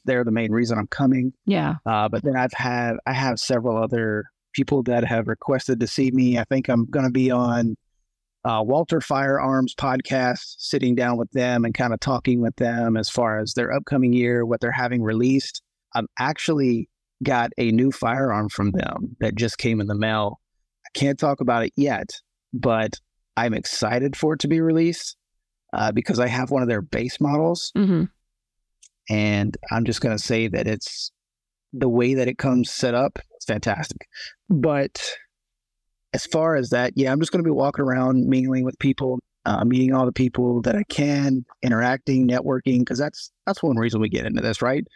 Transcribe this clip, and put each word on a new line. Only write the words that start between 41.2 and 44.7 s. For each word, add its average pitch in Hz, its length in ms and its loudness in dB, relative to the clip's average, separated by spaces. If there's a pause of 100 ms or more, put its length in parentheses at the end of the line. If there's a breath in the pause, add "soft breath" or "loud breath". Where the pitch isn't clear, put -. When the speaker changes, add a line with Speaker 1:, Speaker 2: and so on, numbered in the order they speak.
Speaker 1:
interacting, 127 640 2
networking, 127 580 2
'cause 123 120 -4
that's, - 340 -6 (140)
that's 196 160 -2
one 139 140 2
reason 113 240 0
we 110 100 0
get 120 160 -2
into - 160 -2
this, 113 180 -2
right? 131 360 0